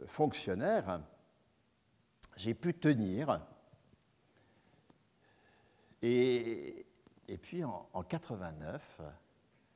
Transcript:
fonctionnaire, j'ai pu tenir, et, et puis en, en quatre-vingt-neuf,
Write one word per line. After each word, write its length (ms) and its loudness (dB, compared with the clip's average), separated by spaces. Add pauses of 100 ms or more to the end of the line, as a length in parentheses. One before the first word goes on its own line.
fonctionnaire, 960 0 (1400)
j'ai 160 0
pu 220 0
tenir, 680 2 (2500)
et, 840 2 (420)
et 120 -6
puis 240 -6
en, 300 -6
en 100 -4
quatre-vingt-neuf, 1000 -8 (760)